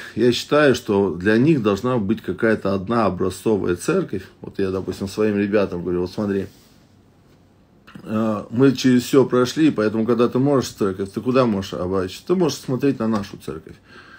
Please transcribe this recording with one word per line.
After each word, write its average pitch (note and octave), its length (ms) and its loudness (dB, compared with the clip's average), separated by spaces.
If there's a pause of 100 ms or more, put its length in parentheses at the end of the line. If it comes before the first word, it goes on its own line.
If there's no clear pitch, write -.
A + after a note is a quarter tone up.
(140)
я A#2+ 180 4
считаю, C#3+ 420 2
что G2 400 0
для G2 220 2
них C3+ 260 4
должна G#2+ 360 0
быть G#2 240 -2
какая-то G2 500 -2
одна G2+ 320 -2
образцовая F#2 720 -2
церковь. D#3 460 -4 (180)
Вот - 180 -12
я, F#2+ 120 0
допустим, F#2+ 360 -6
своим G#2+ 300 0
ребятам G2 460 0
говорю: F2 180 -2
«Вот F2+ 100 -4
смотри, G2 360 -4 (1600)
э, A2 440 -2
мы C3 240 4
через B2 300 2
все B2+ 240 4
прошли, B2+ 440 2
поэтому, G#2+ 360 0
когда A#2 240 2
ты B2+ 80 -2
можешь C3+ 320 2
в - 80 -20
церковь, G2 340 -2
ты A#2 80 -6
куда B2+ 240 2
можешь G2 300 -2
обращаться? F#2 520 -6
Ты F3+ 100 0
можешь E3 220 0
смотреть C3+ 400 -2
на A2 100 -2
нашу G#2+ 280 -4
церковь. - 400 -14 (420)